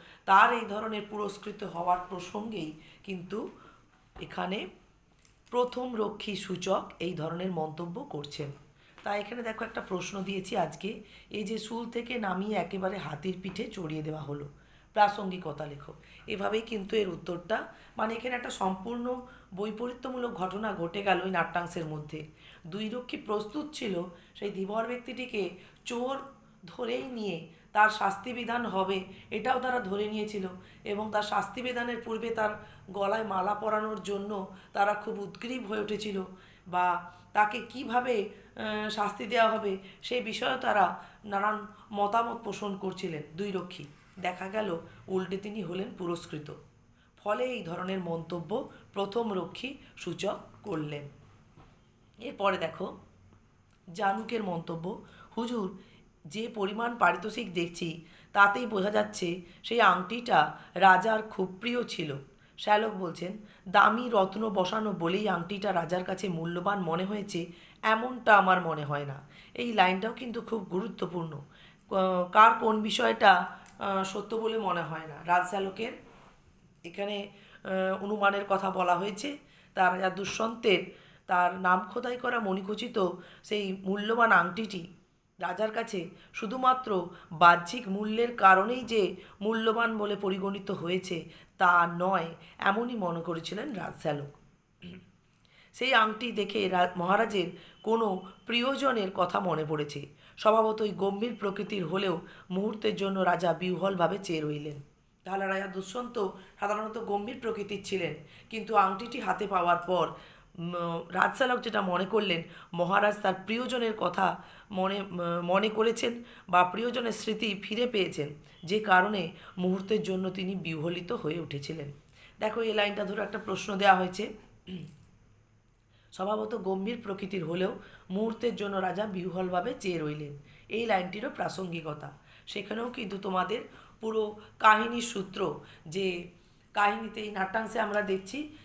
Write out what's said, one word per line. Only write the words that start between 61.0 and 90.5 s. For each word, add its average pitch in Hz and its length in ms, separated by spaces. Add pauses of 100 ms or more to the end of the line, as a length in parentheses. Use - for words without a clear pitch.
খুব 185 380
প্রিয় 240 240
ছিল।" 147 320 (420)
শ্যালক 208 360
বলছেন, 185 440 (300)
"দামি 208 440
রত্ন 214 380
বসানো 202 420
বলেই 180 360
আংটিটা 190 440
রাজার 180 320
কাছে 190 240
মূল্যবান 180 520
মনে 175 240
হয়েছে, 190 420 (360)
এমনটা 226 540
আমার 185 240
মনে 156 240
হয় 143 200
না।" 139 160 (340)
এই 240 180
লাইনটাও 190 400
কিন্তু 233 280
খুব 220 220
গুরুত্বপূর্ণ। 175 800 (480)
ক-, 185 440
কার 220 280
কোন 214 220
বিষয়টা, 214 760 (200)
আহ, 190 260
সত্য 202 320
বলে 220 220
মনে 180 240
হয় 160 240
না। 151 180
রাজশ্যালকের 190 680 (920)
এখানে, 202 480 (320)
আহ, 190 400
অনুমানের 202 440
কথা 190 220
বলা 180 240
হয়েছে। 208 440 (360)
তার 185 180
রাজা 185 180
দুষ্যন্তের 196 800 (340)
তার 180 340
নাম 190 320
খোদাই 240 240
করা 247 240
মণিখচিত 196 680 (340)
সেই 202 300
মূল্যবান 208 600
আংটিটি 185 600 (460)
রাজার 180 320
কাছে 214 400 (220)
শুধুমাত্র 226 760 (240)
বাহ্যিক 175 560
মূল্যের 214 480
কারণেই 202 460
যে 208 340 (240)
মূল্যবান 226 580
বলে 208 180
পরিগণিত 196 540